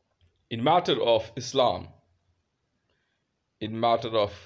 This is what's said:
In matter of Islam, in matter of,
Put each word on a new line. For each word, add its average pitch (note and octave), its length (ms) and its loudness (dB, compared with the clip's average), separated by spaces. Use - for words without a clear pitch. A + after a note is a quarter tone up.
In A#2 120 -6
matter D#3+ 380 2
of A2+ 340 2
Islam, A#2 520 -2
in A2 200 -8
matter A#2 300 2
of, G#2+ 220 0